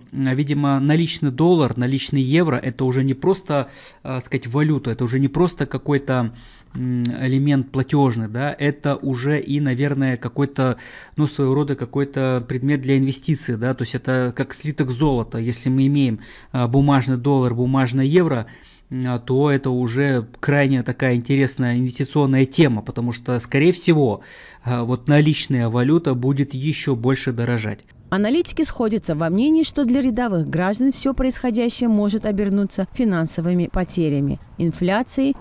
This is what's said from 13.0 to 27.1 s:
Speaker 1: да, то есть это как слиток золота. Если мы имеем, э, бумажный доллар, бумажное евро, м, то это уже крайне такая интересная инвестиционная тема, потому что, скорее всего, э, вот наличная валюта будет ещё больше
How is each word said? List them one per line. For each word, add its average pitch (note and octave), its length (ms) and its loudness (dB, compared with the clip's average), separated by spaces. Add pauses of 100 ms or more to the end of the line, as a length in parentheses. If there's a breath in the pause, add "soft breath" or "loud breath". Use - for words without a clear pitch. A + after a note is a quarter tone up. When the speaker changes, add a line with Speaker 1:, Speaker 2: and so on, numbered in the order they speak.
Speaker 1:
да, B2+ 180 -2
то B2+ 80 -6
есть - 100 -4
это B2+ 420 -2
как C3 200 -4
слиток C#3+ 340 -4
золота. B2 480 0
Если A#2 320 -4
мы C3 160 2
имеем, C3+ 360 2 (300 loud breath)
э, B2 140 0
бумажный C3+ 520 2
доллар, B2+ 360 2
бумажное C3 520 0
евро, D3 420 2 (420 loud breath)
м, B2+ 300 -4
то C3+ 320 2
это C3+ 180 0
уже B2 580 0 (120)
крайне C#3 420 2
такая B2+ 320 0
интересная B2 640 0
инвестиционная C3 680 0
тема, C3 340 2
потому A#2+ 300 -6
что, A#2+ 280 -4
скорее C#3+ 320 2
всего, D3+ 500 2 (440 loud breath)
э, B2 160 -2
вот A#2+ 260 -2
наличная D3 640 4
валюта C3+ 460 2
будет C3+ 400 0
ещё C#3 400 -2
больше B2+ 380 -2